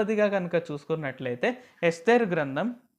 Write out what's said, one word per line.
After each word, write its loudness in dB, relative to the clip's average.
పూర్తిగా 2
కనుక -4
చూసుకున్నట్లయితే, -4
ఎస్తేరు 4
గ్రంథం -2